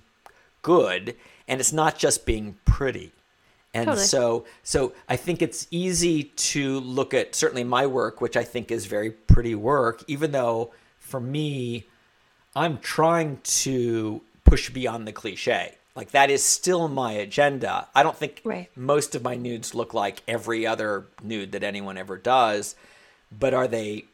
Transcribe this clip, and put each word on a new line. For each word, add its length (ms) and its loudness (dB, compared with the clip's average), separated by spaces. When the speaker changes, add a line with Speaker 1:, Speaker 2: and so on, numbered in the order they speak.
Speaker 1:
good, 540 2
and 120 -2
it's 140 0
not 240 2
just 280 0
being 400 -2
pretty. 460 0
And 140 0
Speaker 2:
Totally. 200 2
Speaker 1:
so, 380 2
so 300 0
I 80 0
think 240 -4
it's 280 -2
easy 540 0
to 560 -2
look 340 -2
at 220 0
certainly 280 0
my 220 2
work, 360 -2
which 160 -2
I 60 2
think 280 -8
is 140 -2
very 260 -4
pretty 420 6
work, 540 0
even 240 -2
though 400 0
for 200 -10
me, 680 -6
I'm 240 -2
trying 640 0
to 760 -2
push 240 6
beyond 380 -6
the 40 -10
cliche. 640 -4
Like, 180 -12
that 180 8
is 140 2
still 440 2
my 260 -2
agenda. 800 0
I 100 6
don't 140 0
think 280 -8
Speaker 2:
Right. 300 -8
Speaker 1:
most 380 0
of 100 -6
my 120 -4
nudes 400 -8
look 180 -4
like 340 -2
every 380 -2
other 400 -4
nude 300 -8
that 120 -6
anyone 340 -8
ever 200 -10
does, 580 2
but 220 0
are 140 2
they 460 -6